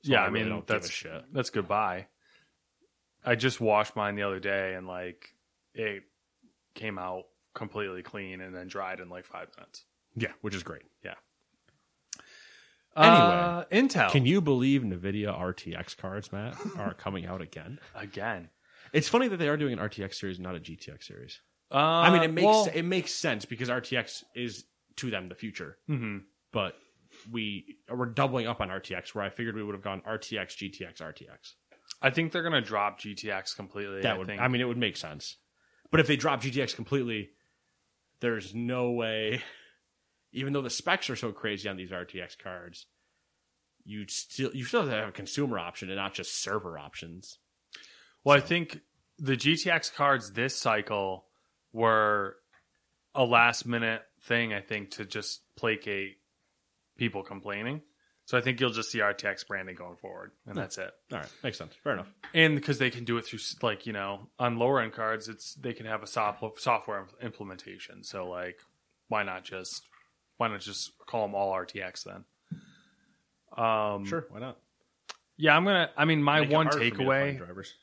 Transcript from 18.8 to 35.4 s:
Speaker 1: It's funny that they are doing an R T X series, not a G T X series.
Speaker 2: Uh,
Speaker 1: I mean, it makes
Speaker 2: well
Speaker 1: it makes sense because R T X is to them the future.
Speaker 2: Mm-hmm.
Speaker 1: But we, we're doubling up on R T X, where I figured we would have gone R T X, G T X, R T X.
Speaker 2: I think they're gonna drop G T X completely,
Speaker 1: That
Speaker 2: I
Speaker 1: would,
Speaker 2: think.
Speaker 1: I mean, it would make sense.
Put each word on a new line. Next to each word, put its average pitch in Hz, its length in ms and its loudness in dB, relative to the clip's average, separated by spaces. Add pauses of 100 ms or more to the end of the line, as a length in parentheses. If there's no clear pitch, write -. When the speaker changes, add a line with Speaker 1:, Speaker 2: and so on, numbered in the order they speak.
Speaker 1:
It's - 160 4
funny 247 220 4
that 190 80 -2
they 165 100 0
are 147 80 2
doing 147 180 0
an 92 60 -4
R 104 80 -2
T 104 160 -6
X 95 160 -8
series, 92 200 -6
not 90 160 -6
a 82 40 -8
G 82 160 -12
T - 160 -16
X - 160 -18
series. - 320 -16 (320)
Speaker 2:
Uh, 135 60 2
Speaker 1:
I 165 340 8
mean, 175 120 8
it 160 100 2
makes 180 120 4
Speaker 2:
well 214 280 8
Speaker 1:
it 165 100 0
makes 180 300 0
sense 117 320 -2
because 123 240 -4
R 123 120 0
T 127 160 -4
X - 260 -4 (120)
is 120 300 -8 (320)
to 127 120 -4
them 92 200 -4
the 90 60 -14
future. 92 420 -12 (120)
Speaker 2:
Mm-hmm. 117 280 -2 (340)
Speaker 1:
But 98 240 -2 (560)
we, 107 460 -6 (120)
we're 123 180 -2
doubling 123 400 0
up 117 140 -4
on 98 100 -2
R 95 80 -6
T - 160 -10
X, - 200 -10
where 104 80 -4
I 98 60 -4
figured 117 260 -6
we 110 80 -6
would 101 120 -6
have 98 80 -14
gone 98 220 -6
R 110 120 -6
T 110 200 -8
X, 92 180 -8
G 98 140 -8
T 90 160 -12
X, 82 160 -18
R 78 120 -12
T - 180 -20
X. - 240 -20 (460)
Speaker 2:
I 135 80 4
think 165 220 0
they're 170 120 -2
gonna 156 180 2
drop 104 380 -2
G 104 160 -10
T 107 160 -6
X 95 220 -6
completely, 98 480 -8
Speaker 1:
That 107 140 0
Speaker 2:
I - 20 -6
Speaker 1:
would, 92 100 -6
Speaker 2:
think. 104 140 -6
Speaker 1:
I 127 60 2
mean, 123 140 2
it 127 60 0
would 120 100 -2
make 110 200 -2
sense. - 400 -12 (540)